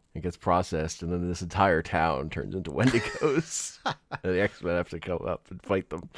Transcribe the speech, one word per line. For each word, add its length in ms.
it 80
gets 120
processed, 680
and 80
then 160
this 140
entire 400
town 480
turns 260
into 160
Wendigos. 1120
<laughs> 120
And 120
the 80
X-Men 340
have 140
to 100
come 260
up 240
and 120
fight 260
them. 300